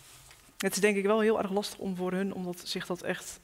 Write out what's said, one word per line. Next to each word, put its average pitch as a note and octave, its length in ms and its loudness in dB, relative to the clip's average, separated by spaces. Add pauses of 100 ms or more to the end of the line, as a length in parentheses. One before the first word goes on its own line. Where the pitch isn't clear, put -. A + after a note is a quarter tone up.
(580)
Het F#3+ 180 -2
is F3+ 60 -4
denk G#3 160 4
ik G3 80 2
wel G#3+ 140 6
heel G#3+ 220 4
erg F#3+ 100 -2
lastig G3+ 280 -2
om F#3+ 160 -4
voor F3+ 160 -2
hun F#3+ 220 0
om F#3 100 -6
dat, F3 200 -6
zich - 220 -6
dat F3 160 -4
echt, - 420 -6